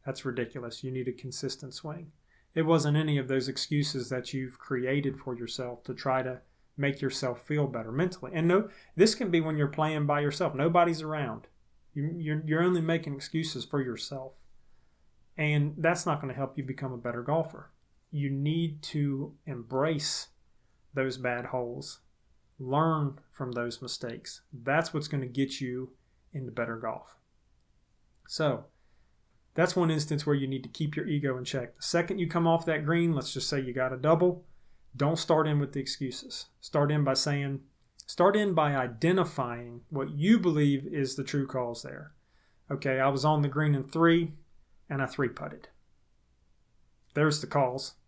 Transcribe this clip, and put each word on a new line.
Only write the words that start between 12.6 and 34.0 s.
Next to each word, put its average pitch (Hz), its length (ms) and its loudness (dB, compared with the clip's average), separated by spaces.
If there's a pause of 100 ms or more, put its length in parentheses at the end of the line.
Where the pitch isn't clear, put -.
only 180 180 4
making 165 340 0
excuses 156 480 -4
for 143 180 -2
yourself. 131 520 -8 (1040)
And 151 400 2
that's 165 280 2
not 151 140 0
gonna 131 140 -8
help 135 240 -6
you 139 60 -6
become 131 280 -6
a 123 60 -8
better 120 260 -6
golfer. 156 480 -4 (400)
You 143 180 -2
need 151 540 -2
to 143 520 -2 (100)
embrace 135 840 -2 (680)
those 131 240 -2
bad 123 280 -4
holes. 120 540 -6 (600)
Learn 147 600 2 (120)
from 127 220 -8
those 120 280 -4
mistakes. - 600 -10 (120)
That's 139 400 -2
what's 151 140 -4
gonna 131 200 -2
get 135 340 -2
you 127 300 -6 (420)
into 131 180 -8
better 113 240 -4
golf. - 400 -8 (1120)
So, 131 380 -2 (880)
that's 175 240 2
one 165 140 4
instance 151 340 -2
where 147 100 4
you 135 120 0
need 135 160 -4
to - 60 -12
keep 156 280 -4
your 151 100 -4
ego 143 300 0
in 127 80 -8
check. 123 320 -6
The - 60 -12
second 175 360 0
you 170 80 0
come 170 200 2
off 165 180 4
that 156 180 0
green, 170 300 4
let's 131 200 -2
just 127 140 -4
say 139 140 0
you 127 120 -4
got 131 200 0
a 127 40 -6
double, 165 460 4 (540)